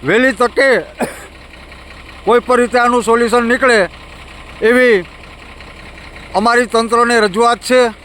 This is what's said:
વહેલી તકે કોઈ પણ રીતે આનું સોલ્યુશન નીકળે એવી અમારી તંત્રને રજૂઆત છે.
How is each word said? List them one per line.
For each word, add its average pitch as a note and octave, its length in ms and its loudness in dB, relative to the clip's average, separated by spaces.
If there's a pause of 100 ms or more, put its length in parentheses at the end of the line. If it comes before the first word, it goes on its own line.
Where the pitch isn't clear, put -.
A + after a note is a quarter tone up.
વહેલી A#3 300 2
તકે A#3+ 360 0 (1500)
કોઈ A#3 180 2
પણ B3 180 -2
રીતે A#3+ 220 0
આનું A#3+ 240 0
સોલ્યુશન A#3 440 0
નીકળે A#3 420 2 (720)
એવી A3+ 460 2 (1300)
અમારી A#3 320 0
તંત્રને A#3 540 0
રજૂઆત A3 400 0
છે. B3+ 200 2 (240)